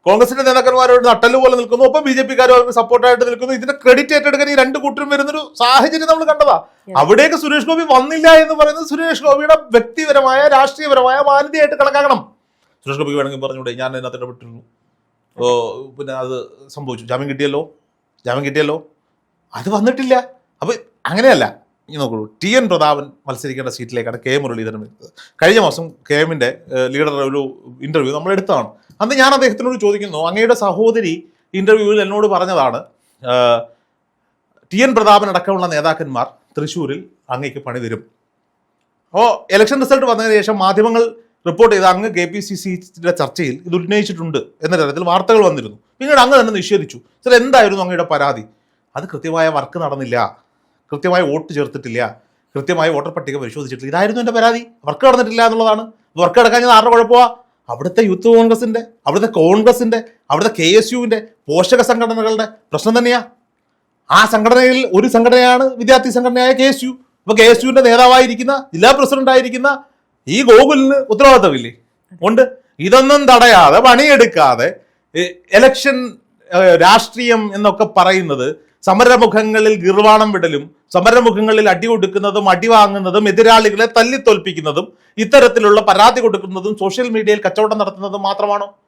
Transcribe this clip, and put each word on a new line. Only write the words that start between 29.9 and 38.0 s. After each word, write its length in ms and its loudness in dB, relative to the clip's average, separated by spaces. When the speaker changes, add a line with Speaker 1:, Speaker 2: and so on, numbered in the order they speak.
Speaker 1:
"അങ്ങയുടെ 280 0
സഹോദരി 760 -4
ഇന്റർവ്യൂവിൽ 460 2
എന്നോട് 260 -2
പറഞ്ഞതാണ്, 500 -2
ഏഹ്, 380 0
ടി 100 -2
എൻ 120 0
പ്രതാപൻ 340 2
അടക്കമുള്ള 380 -4
നേതാക്കന്മാർ 600 -4
തൃശ്ശൂരിൽ 440 -10
അങ്ങേക്ക് 280 -10
പണി 200 -12
തരും." 260 -10